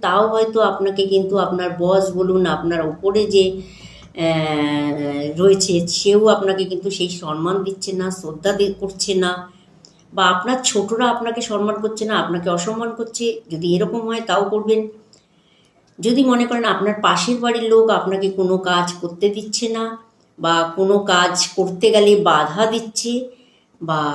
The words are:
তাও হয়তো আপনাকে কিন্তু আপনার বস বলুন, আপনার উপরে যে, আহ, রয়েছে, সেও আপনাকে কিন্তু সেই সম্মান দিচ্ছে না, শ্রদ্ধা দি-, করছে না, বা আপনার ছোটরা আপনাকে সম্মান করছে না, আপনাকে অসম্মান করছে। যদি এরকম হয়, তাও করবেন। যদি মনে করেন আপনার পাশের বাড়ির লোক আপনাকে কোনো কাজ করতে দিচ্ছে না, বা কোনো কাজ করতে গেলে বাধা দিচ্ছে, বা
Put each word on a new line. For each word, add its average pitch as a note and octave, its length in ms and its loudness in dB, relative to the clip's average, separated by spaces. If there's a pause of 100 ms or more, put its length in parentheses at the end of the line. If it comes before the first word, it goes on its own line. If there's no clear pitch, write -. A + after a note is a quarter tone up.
তাও F#3+ 220 2 (100)
হয়তো A3 240 0 (120)
আপনাকে G3 340 -2 (100)
কিন্তু F#3+ 200 2 (120)
আপনার F3+ 240 -2 (120)
বস F#3+ 220 4 (140)
বলুন, F#3 300 2
আপনার E3 340 -2 (100)
উপরে G3 300 0 (120)
যে, F#3+ 100 6 (800)
আহ, D3+ 680 0 (460)
রয়েছে, F#3+ 360 4 (240)
সেও G3+ 240 4 (140)
আপনাকে F#3+ 360 0
কিন্তু F#3+ 260 -4
সেই F3 140 -4 (100)
সম্মান E3 420 -2
দিচ্ছে F#3+ 360 -8
না, F#3 120 -2
শ্রদ্ধা D#3 460 -6
দি-, G3 240 0
করছে G3 300 -6 (120)
না, F3+ 80 0 (800)
বা F#3+ 100 2 (100)
আপনার B3 240 0 (120)
ছোটরা A3 440 0
আপনাকে A#3 280 -4
সম্মান G#3 420 -2
করছে G#3+ 220 -4
না, G#3+ 80 -2 (100)
আপনাকে F3 260 -2
অসম্মান A3 480 -2
করছে। A#3 280 -6 (240)
যদি E3 240 -4
এরকম A3+ 340 0
হয়, A3+ 220 -4
তাও G3 200 2
করবেন। G#3+ 300 0 (1200)
যদি A#3+ 240 2
মনে A#3+ 260 4
করেন A#3+ 160 -2
আপনার G3+ 360 0
পাশের A#3+ 380 0
বাড়ির A3+ 340 0
লোক A3+ 120 8 (140)
আপনাকে F#3+ 280 -2 (120)
কোনো F#3 160 2 (140)
কাজ F3 180 2 (140)
করতে F3 280 -4
দিচ্ছে G#3+ 400 -6
না, A3+ 160 -4 (540)
বা E3 160 2 (200)
কোনো F#3+ 200 2 (180)
কাজ F3+ 200 2 (200)
করতে F3+ 380 0
গেলে G#3 200 6 (180)
বাধা D3+ 420 2
দিচ্ছে, A#3 400 -6 (720)
বা D#3+ 200 -2 (140)